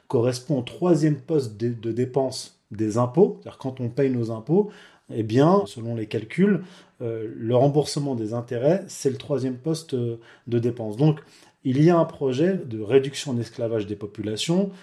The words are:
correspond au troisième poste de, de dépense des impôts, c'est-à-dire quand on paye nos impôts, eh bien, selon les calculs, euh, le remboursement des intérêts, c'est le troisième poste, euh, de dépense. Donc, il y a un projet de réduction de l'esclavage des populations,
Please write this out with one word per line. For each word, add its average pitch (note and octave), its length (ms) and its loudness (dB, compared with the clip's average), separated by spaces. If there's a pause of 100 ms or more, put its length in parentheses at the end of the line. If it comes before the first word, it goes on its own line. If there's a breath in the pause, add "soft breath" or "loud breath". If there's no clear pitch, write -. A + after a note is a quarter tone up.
correspond B2 500 0
au B2 40 -4
troisième D#3 540 2
poste A#2+ 420 -2
de, A#2 100 -2
de A2+ 240 -6
dépense B2 680 -4 (100)
des G#2+ 280 -2
impôts, B2 440 2
c'est-à-dire - 160 -16
quand B2+ 220 -8
on B2 80 -4
paye C3+ 220 0
nos A#2 200 -2
impôts, D#3 400 0 (420 loud breath)
eh A#2 120 -2
bien, D3+ 420 4
selon A#2 300 -8
les A2 100 -6
calculs, E3 560 0 (400 loud breath)
euh, A2+ 320 -6
le B2 220 0
remboursement C#3+ 580 2
des A2 180 -4
intérêts, B2 540 0
c'est - 240 -2
le A#2+ 60 -6
troisième C3 400 -4
poste, D#3 380 -6
euh, A#2 260 -2 (260 loud breath)
de A#2 140 0
dépense. A#2 360 -4
Donc, D3+ 220 4 (460 soft breath)
il C3+ 180 2
y E3 80 8
a E3+ 80 6
un D#3+ 60 4
projet D#3 600 0
de A2 160 -8
réduction C3+ 520 2
de A#2+ 60 0
l'esclavage A2+ 480 -4
des G2+ 100 -6
populations, A2 760 -2 (120 loud breath)